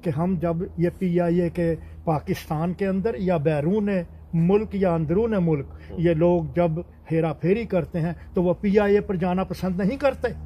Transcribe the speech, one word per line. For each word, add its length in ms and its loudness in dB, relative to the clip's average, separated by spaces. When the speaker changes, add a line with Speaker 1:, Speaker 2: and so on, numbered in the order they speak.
Speaker 1:
कि 60 0
हम 280 0
जब 400 -2
ये 120 2
पीआईए 600 0
के 260 0
पाकिस्तान 960 -4
के 100 -4
अंदर 320 -2
या 220 0
बैरून 680 0
मुल्क 400 4
या 200 2
अंदरून 400 0
मुल्क 320 2
Speaker 2:
हम्म। 360 -10
Speaker 1:
ये 120 4
लोग 400 2
जब 300 0
हेरा 220 0
फेरी 340 0
करते 320 -2
हैं 360 -6
तो 80 2
वो 120 2
पीआईए 460 4
पर 160 -4
जाना 280 0
पसंद 380 -4
नहीं 160 0
करते। 300 0